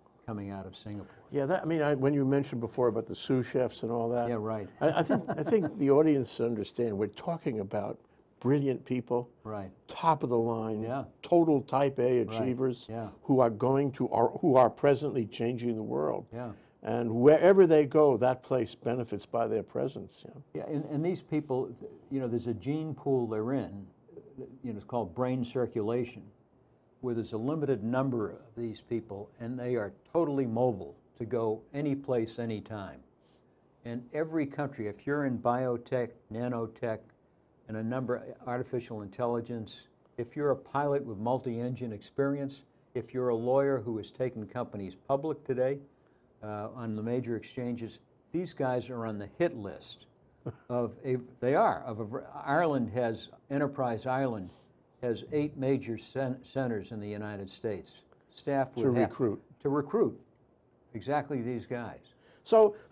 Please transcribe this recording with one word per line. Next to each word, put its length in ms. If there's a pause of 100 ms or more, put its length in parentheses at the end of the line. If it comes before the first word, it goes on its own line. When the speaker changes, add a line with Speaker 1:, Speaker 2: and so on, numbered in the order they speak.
(260)
Speaker 1:
coming 240
out 160
of 100
Singapore." 380 (160)
Speaker 2:
Yeah, 160
that, 160
I 20
mean, 180
I, 120
when 200
you 100
mentioned 360
before 280
about 180
the 80
sous 320
chefs 360
and 80
all 200
that, 180
Speaker 1:
Yeah, 100
right. 300 (120)
Speaker 2:
I, 200
I 20
think, 260
I 140
think 360
the 120
audience 500
understand 560
we're 120
talking 520
about 380 (420)
brilliant 440
people, 440 (140)
Speaker 1:
Right. 280 (180)
Speaker 2:
top 340
of 80
the 80
line, 440
Speaker 1:
Yeah. 220 (180)
Speaker 2:
total 400
type 360
A 260
Speaker 1:
Right. 40
Speaker 2:
achievers 600
Speaker 1:
Yeah. 200 (140)
Speaker 2:
who 180
are 100
going 420
to, 180
are, 180
who 280
are 140
presently 560
changing 480
the 80
world. 500
Speaker 1:
Yeah. 200 (300)
Speaker 2:
And 300
wherever 540
they 180
go, 340
that 260
place 320
benefits 500
by 220
their 160
presence. 600
Yeah. 380
Speaker 1:
Yeah, 100
and, 120
and 200
these 180
people, 440 (140)
th-, 100 (200)
you 100
know, 80
there's 180
a 80
gene 400
pool 320
they're 280
in, 300 (520)
th-, 120 (140)
you 100
know, 40
it's 100
called 260
brain 320
circulation. 800 (840)
Where 80
there's 200
a 40
limited 460
number 460
of 80 (180)
these 240
people, 580
and 180
they 200
are 160 (200)
totally 320
mobile 520 (200)
to 80
go 360 (120)
any 220
place, 460
anytime. 580 (840)
And 180 (100)
every 320
country, 440
if 180
you're 200
in 120
biotech, 680 (240)
nanotech, 640 (720)
and 80
a 80
number, 400 (240)
artificial 540
intelligence, 800 (360)
if 160
you're 160
a 60
pilot 480
with 140
multi-engine 720
experience, 720 (340)
if 180
you're 140
a 80
lawyer 420
who 200
has 120
taken 340
companies 520 (100)
public 400
today, 320 (640)
uh, 320
on 220
the 80
major 320
exchanges, 640 (320)
these 200
guys 380
are 160
on 100
the 120 (100)
hit 180
list 500 (300)
Speaker 2:
<laughs> 320
Speaker 1:
of 220 (140)
a, 140 (200)
they 160
are, 320
of 140
a, 220 (220)
Ireland 500
has, 340 (200)
Enterprise 580
Ireland 440 (520)
has 280
eight 280
major 400
cen-, 440
centers 480
in 100
the 80
United 420
States. 500 (340)
Staff 400
Speaker 2:
To 60
Speaker 1:
would 160
have 140
Speaker 2:
recruit. 300 (200)
Speaker 1:
to 80
recruit 500 (760)
exactly 480
these 240
guys. 340 (440)
Speaker 2:
So 300 (180)